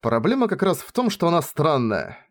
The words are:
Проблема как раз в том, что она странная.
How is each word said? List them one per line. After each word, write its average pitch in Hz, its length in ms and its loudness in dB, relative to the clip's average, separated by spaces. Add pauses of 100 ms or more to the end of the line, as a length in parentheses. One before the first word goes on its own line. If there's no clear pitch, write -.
Проблема 156 460 0
как 190 160 -2
раз 180 160 0
в - 120 -16
том, 240 180 0
что 180 180 -2
она 170 140 2
странная. 123 880 -2